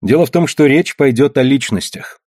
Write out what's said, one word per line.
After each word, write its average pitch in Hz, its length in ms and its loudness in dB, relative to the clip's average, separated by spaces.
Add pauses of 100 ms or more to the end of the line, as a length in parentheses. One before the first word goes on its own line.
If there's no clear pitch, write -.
Дело 147 240 2
в - 20 -8
том, 170 160 0
что 151 220 0
речь 151 280 0
пойдёт 139 440 0
о - 20 2
личностях. - 880 -4